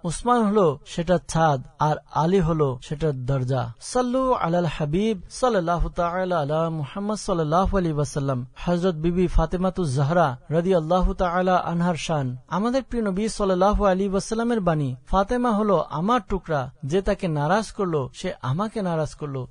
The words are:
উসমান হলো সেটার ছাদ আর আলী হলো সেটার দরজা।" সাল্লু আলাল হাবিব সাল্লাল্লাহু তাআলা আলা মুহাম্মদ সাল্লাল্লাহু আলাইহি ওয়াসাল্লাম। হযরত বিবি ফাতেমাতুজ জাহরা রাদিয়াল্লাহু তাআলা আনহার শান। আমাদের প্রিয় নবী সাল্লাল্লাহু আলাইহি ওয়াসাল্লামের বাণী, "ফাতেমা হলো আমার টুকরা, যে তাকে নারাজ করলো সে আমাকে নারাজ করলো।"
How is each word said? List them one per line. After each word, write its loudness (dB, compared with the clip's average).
উসমান 0
হলো 4
সেটার 0
ছাদ 2
আর 2
আলী 4
হলো 2
সেটার -4
দরজা।" -2
সাল্লু 0
আলাল 0
হাবিব -2
সাল্লাল্লাহু 0
তাআলা -2
আলা 0
মুহাম্মদ -6
সাল্লাল্লাহু 0
আলাইহি 0
ওয়াসাল্লাম। -2
হযরত 0
বিবি 0
ফাতেমাতুজ 0
জাহরা 2
রাদিয়াল্লাহু 2
তাআলা 2
আনহার 0
শান। -4
আমাদের 0
প্রিয় -4
নবী 0
সাল্লাল্লাহু 2
আলাইহি 2
ওয়াসাল্লামের -2
বাণী, 0
"ফাতেমা 0
হলো 2
আমার 0
টুকরা, -2
যে 0
তাকে -2
নারাজ 0
করলো -2
সে -6
আমাকে -2
নারাজ -2
করলো।" -8